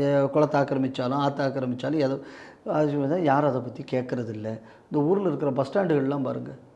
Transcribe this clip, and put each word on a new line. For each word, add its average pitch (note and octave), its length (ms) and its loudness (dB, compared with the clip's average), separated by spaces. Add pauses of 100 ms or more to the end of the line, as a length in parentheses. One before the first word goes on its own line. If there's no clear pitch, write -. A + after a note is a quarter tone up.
அ, C#3 260 4
குளத்தை D3 340 4
ஆக்கிரமிச்சாலும், C3 520 0
ஆத்தை C#3+ 320 0
ஆக்கிரமிச்சாலும், C3 520 -2
எதை, C#3 240 0 (440)
அது D3+ 320 0
வந்து D3 260 0
யாரும் C#3+ 260 4
அதை B2+ 120 0
பத்தி B2 220 -10
கேட்கறது B2 460 -4
இல்ல. A2 280 -6 (340)
இந்த D3 140 4
ஊர்ல F#3+ 220 2
இருக்கிற C#3+ 240 0
பஸ் C3 260 0
ஸ்டாண்டுகள்லாம் C#3+ 460 2
பாருங்க B2 260 -6 (260)